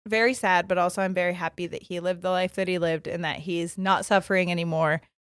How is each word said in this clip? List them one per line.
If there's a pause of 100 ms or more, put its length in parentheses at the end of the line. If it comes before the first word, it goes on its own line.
very
sad,
but
also
I'm
very
happy
that
he
lived
the
life
that
he
lived
and
that
he's
not
suffering
anymore. (260)